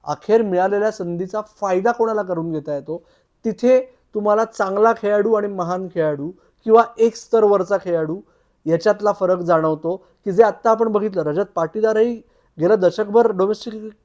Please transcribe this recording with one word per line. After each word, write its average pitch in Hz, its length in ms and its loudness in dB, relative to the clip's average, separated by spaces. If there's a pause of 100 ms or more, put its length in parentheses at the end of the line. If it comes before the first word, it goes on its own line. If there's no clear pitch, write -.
अखेर 208 380 0
मिळालेल्या 202 500 0
संधीचा 185 500 -8
फायदा 196 500 -2
कोणाला 220 300 0
करून 170 300 -6
घेता 151 240 -6
येतो, 156 280 -10 (420)
तिथे 247 360 2 (340)
तुम्हाला 214 300 2
चांगला 214 480 0
खेळाडू 208 400 0
आणि 208 140 -2
महान 185 460 -6
खेळाडू 151 380 -2 (320)
किंवा 226 200 6 (140)
एक 226 180 2
स्तर - 280 0
वरचा 196 340 2
खेळाडू 170 440 -4 (440)
याच्यातला 202 460 0
फरक 185 260 0
जाणवतो 165 680 -2 (200)
की 202 60 -4
जे 196 120 4
आत्ता 214 280 0
आपण 226 160 0
बघितलं, 202 360 -2
रजत 156 220 -2 (100)
पाटीदारही 214 680 0 (380)
गेलं 180 200 4
दशकभर 208 520 2
डोमेस्टिक 208 420 -2 (320)